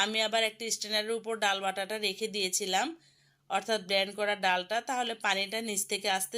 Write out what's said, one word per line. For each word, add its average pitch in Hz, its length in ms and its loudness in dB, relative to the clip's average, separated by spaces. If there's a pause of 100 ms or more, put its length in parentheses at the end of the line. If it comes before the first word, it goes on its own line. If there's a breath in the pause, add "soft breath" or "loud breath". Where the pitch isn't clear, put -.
আমি 214 120 0 (100)
আবার 226 220 2
একটি 220 220 -8
স্ট্রেনারের 214 480 -2
উপর 220 140 -6 (120)
ডাল 196 200 4
বাটাটা 190 300 -2 (120)
রেখে 196 280 -2
দিয়েছিলাম, 190 520 2 (640 soft breath)
অর্থাৎ 202 300 0 (100)
ব্লেন্ড 196 300 2
করা 208 160 2 (100)
ডালটা, 185 320 2 (120)
তাহলে 247 240 -2 (120)
পানিটা 196 420 0
নিচ 202 140 -2 (100)
থেকে 202 160 -2 (100)
আস্তে - 200 -4